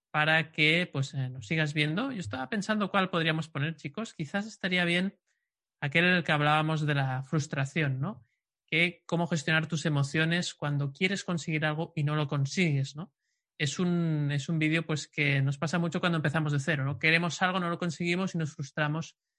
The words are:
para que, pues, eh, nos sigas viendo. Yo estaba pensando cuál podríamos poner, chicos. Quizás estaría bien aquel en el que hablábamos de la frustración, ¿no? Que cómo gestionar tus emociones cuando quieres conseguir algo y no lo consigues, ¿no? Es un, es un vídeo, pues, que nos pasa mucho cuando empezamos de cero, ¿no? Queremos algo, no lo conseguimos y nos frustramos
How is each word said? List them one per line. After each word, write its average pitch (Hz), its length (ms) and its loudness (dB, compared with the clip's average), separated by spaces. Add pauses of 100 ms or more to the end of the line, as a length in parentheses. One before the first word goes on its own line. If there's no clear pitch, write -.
(120)
para 156 400 2
que, 165 400 4
pues, 135 220 -2
eh, 131 160 -2
nos 131 180 -10
sigas 156 260 0
viendo. 160 380 0
Yo 226 80 -8
estaba 254 300 -8
pensando 208 400 -2
cuál 190 200 0
podríamos 160 400 0
poner, 151 260 -4
chicos. 202 380 -10
Quizás 202 340 -4
estaría 180 380 0
bien 180 320 0 (640)
aquel 156 240 4
en 180 80 6
el 175 100 2
que - 80 0
hablábamos 151 540 4
de 147 100 2
la 131 280 0
frustración, 139 760 -2
¿no? - 260 -6 (420)
Que 170 380 0
cómo 170 220 0
gestionar 160 400 0
tus 160 180 -4
emociones 160 680 2
cuando 143 380 -2
quieres 185 320 -2
conseguir 160 420 -2
algo 156 300 -2
y 151 80 0
no 151 120 0
lo 151 120 2
consigues, 139 680 0
¿no? 160 180 -12 (440)
Es 147 200 -2
un, 165 540 2
es 143 180 -2
un 165 80 0
vídeo, 156 280 2
pues, 151 220 -4
que 143 340 2
nos 139 160 0
pasa 170 220 0
mucho 170 200 0
cuando 170 180 0
empezamos 151 360 0
de 143 60 2
cero, 139 260 0
¿no? 135 120 -2
Queremos 165 440 2
algo, 185 180 2
no 175 100 -2
lo 170 80 -2
conseguimos 175 580 -2
y - 20 0
nos 156 160 -2
frustramos 151 640 -4 (220)